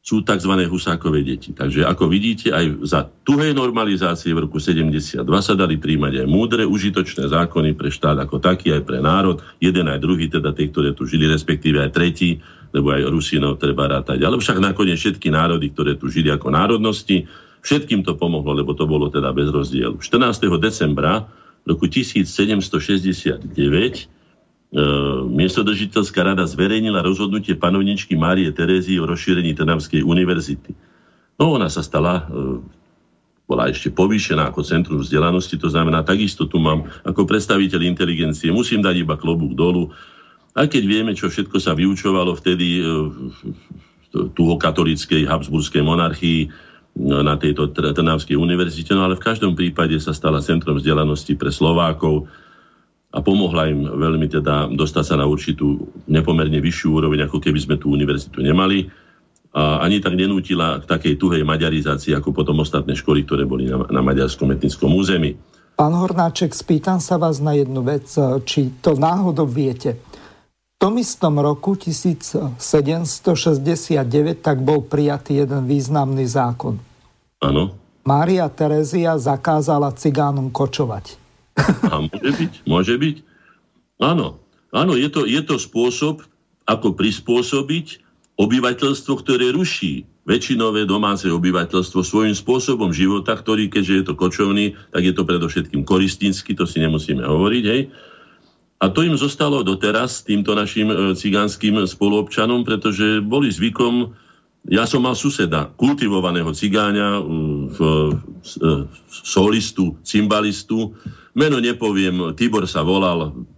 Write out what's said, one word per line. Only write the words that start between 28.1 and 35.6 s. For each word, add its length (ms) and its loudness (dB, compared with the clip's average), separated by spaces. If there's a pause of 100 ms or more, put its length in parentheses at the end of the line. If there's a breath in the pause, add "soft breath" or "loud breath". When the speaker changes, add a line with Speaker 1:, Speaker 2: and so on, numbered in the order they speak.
Speaker 1:
Márie 400 2
Terézie 480 2
o 60 -2
rozšírení 500 0
Trnavskej 480 0
univerzity. 640 0 (720 soft breath)
No, 160 4
ona 80 0
sa 160 -4
stala, 480 0
e, 320 -6 (880)
bola 160 0
ešte 240 -4
povýšená 640 0
ako 80 -4
centrum 400 0
vzdelanosti, 560 0
to 80 -4